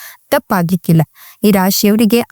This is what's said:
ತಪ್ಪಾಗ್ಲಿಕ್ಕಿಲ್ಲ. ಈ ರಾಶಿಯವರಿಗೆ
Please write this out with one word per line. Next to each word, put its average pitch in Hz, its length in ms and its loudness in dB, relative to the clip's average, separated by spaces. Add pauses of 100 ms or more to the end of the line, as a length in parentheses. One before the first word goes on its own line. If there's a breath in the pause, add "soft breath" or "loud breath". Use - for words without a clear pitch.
(300 loud breath)
ತಪ್ಪಾಗ್ಲಿಕ್ಕಿಲ್ಲ. 175 720 -2 (400 loud breath)
ಈ 214 80 2
ರಾಶಿಯವರಿಗೆ 208 800 0